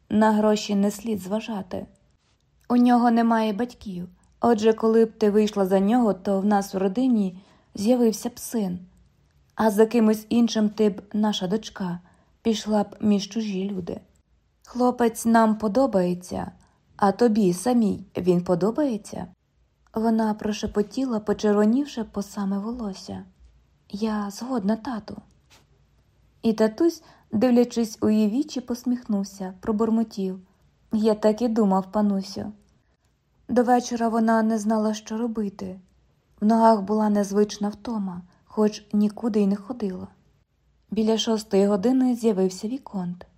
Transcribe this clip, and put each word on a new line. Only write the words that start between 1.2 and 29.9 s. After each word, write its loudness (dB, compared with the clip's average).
У 2
нього 4
немає 2
батьків, -8
отже, 4
коли 2
б -4
ти 2
вийшла 2
за 4
нього, 2
то -2
в 0
нас 0
у -4
родині 0
з'явився 2
б -14
син, -6
а 2
за 6
кимось 2
іншим 2
ти 2
б, -6
наша -2
дочка, -6
пішла 0
б -12
між 2
чужі -4
люди. -8
Хлопець 0
нам 4
подобається, -2
а 2
тобі 2
самій 0
він 2
подобається?" -2
Вона 0
прошепотіла, -4
почервонівши 0
по -10
саме -6
волосся: -10
"Я -6
згодна, -4
тату". -10
І 2
татусь, 0
дивлячись 2
у 2
її 2
вічі, -4
посміхнувся, -6
пробурмотів: -2